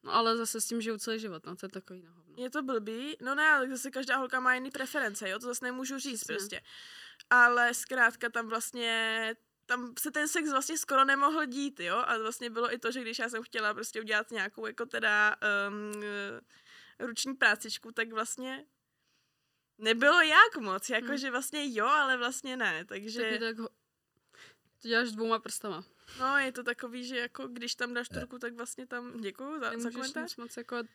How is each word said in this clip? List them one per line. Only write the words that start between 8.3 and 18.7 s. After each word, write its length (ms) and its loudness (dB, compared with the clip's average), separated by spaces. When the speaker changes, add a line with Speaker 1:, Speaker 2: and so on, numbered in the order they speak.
Speaker 2:
vlastně, 880 -2
tam 340 -2
se 120 -4
ten 160 0
sex 240 0
vlastně 260 0
skoro 280 4
nemohl 400 4
dít, 340 -4
jo, 180 0
a 200 0
vlastně 320 -4
bylo 240 0
i 40 -4
to, 140 -2
že 100 -6
když 180 -6
já 100 -2
jsem 140 -6
chtěla 300 -2
prostě 280 -6
udělat 300 0
nějakou 340 -4
jako 200 -6
teda, 560 4
ehm, 500 0
ruční 360 -4
prácičku, 560 2
tak 200 -2
vlastně 540 -6